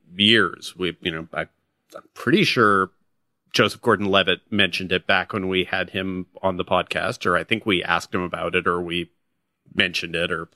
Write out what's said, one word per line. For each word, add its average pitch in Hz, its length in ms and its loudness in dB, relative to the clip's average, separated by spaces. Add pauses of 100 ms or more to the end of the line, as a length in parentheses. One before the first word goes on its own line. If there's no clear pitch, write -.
(160)
years. 104 600 2
We, 87 240 -4
you 87 120 -4
know, 80 200 -10
I, 80 100 -4 (520)
I'm - 200 -18
pretty 175 280 2
sure 101 480 4 (640)
Joseph - 280 2
Gordon-Levitt 95 600 2 (100)
mentioned 95 400 -2
it 92 160 -2
back 92 260 0
when 98 140 -2
we 92 180 0
had 92 260 -4
him 95 360 -6 (160)
on 95 140 0
the 90 80 -4
podcast, 90 600 -2
or 87 100 2
I 90 80 0
think 110 200 -4
we 92 200 0
asked 87 280 -2
him 95 100 -2
about 85 340 -6
it, 85 100 -6
or 87 160 0
we 85 260 -6 (640)
mentioned 87 440 -2
it 87 160 -2
or 82 240 -8